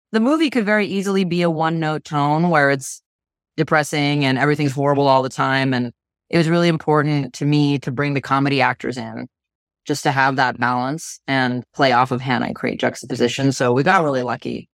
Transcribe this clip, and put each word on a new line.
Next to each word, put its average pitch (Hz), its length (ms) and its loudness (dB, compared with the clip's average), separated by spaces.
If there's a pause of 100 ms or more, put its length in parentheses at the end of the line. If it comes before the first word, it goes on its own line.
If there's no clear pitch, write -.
(120)
the 220 80 2
movie 294 300 2
could 226 140 0
very 208 220 0
easily 196 380 0
be 175 180 0
a 170 80 2
one-note 160 540 -2
tone 151 460 0
where 143 200 4
it's 139 320 -4 (540)
depressing 147 680 0
and 131 140 0
everything's 147 340 0
horrible 143 360 0
all 131 140 4
the 131 60 -4
time. 135 460 0
And 120 180 -4 (360)
it 170 100 2
was 160 100 2
really 170 200 2
important 151 680 0
to - 100 -6
me 143 360 2
to - 100 -8
bring 143 240 -4
the 139 60 -2
comedy 139 400 0
actors 127 360 -2
in 120 300 -12 (600)
just 143 180 -4
to 151 80 2
have 135 240 2
that 127 220 0
balance 123 680 -4
and 127 380 0 (100)
play 135 180 4
off 123 180 4
of 123 100 -2
Hannah 123 260 -2
and - 100 -6
create - 240 -4
juxtaposition. 123 720 -2
So 127 200 0
we 131 100 2
got 180 220 4
really 135 180 -2
lucky. 123 520 -8